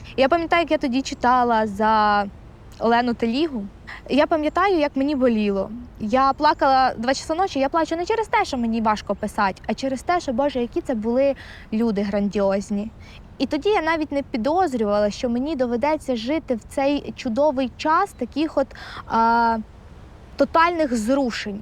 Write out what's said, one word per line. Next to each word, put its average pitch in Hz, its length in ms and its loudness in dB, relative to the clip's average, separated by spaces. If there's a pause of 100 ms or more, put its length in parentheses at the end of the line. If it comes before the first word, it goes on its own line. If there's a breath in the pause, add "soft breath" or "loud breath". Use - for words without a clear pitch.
(160 loud breath)
Я 269 120 4
пам'ятаю, 339 340 2
як 285 80 -2
я 302 80 2
тоді 269 240 -2
читала 240 640 2
за 208 580 2 (540)
Олену 233 360 2
Телігу. 247 500 -2 (440 loud breath)
Я 294 180 4
пам'ятаю, 339 520 2
як 285 180 0
мені 277 180 0
боліло. 214 560 0 (300)
Я 254 320 2
плакала 269 680 4
два 240 160 0
часа - 200 -4
ночі, 330 240 -2
я 277 100 2
плачу 330 280 -2
не 349 100 -4
через 440 220 -2
те, 427 160 0
що 269 140 -6
мені 233 220 -2
важко 214 340 0
писати, 202 520 -2
а 226 80 -2
через 262 280 -4
те, 349 180 0
що, 277 120 -4
Боже, 277 280 0
які 240 200 -4
це 285 140 -2
були 240 400 2 (380 loud breath)
люди 220 300 0
грандіозні. 202 880 0 (480 loud breath)
І 262 80 0
тоді 294 220 -2
я 403 140 2
навіть 311 300 -2
не 277 100 0
підозрювала, 226 880 0
що 247 180 -4
мені 262 280 -2
доведеться 254 600 0
жити 254 380 -4
в 214 140 -6
цей 277 480 -2
чудовий 262 600 0
час 339 360 0
таких 294 460 -4
от, 269 80 2 (400 loud breath)
а, 226 520 2 (840)
тотальних 320 560 2
зрушень 220 640 -2